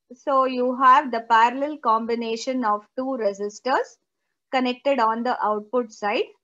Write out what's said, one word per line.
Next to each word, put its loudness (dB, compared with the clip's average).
So 0
you -2
have 6
the -4
parallel 2
combination -2
of -2
two -4
resistors -4
connected 0
on 0
the -2
output -2
side, -4